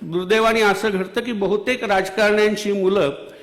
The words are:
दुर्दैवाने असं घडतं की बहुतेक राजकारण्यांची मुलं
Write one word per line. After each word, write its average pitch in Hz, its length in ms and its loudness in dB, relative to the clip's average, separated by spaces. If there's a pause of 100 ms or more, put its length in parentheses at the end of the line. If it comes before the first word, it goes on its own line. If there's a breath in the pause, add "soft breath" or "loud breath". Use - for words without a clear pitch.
दुर्दैवाने 214 580 0
असं 208 300 2
घडतं 190 300 -4
की 240 120 -6
बहुतेक 208 520 -2
राजकारण्यांची 208 880 2
मुलं 190 400 2 (300 loud breath)